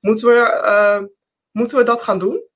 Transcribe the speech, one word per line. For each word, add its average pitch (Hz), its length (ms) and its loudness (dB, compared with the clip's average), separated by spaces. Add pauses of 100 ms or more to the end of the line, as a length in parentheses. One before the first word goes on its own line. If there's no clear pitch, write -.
Moeten 220 280 0
we, 240 120 6
eh, 208 600 0 (500)
moeten 233 280 -4
we 240 60 4
dat 233 180 -2
gaan 190 160 -2
doen? 220 240 -4 (140)